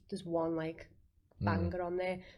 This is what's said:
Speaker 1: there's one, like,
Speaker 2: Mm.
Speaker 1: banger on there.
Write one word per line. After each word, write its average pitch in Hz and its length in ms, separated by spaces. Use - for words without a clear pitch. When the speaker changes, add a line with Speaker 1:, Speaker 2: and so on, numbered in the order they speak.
Speaker 1:
there's 190 160
one, 165 300
like, 160 320
Speaker 2:
Mm. - 60
Speaker 1:
banger 180 340
on 175 160
there. 185 220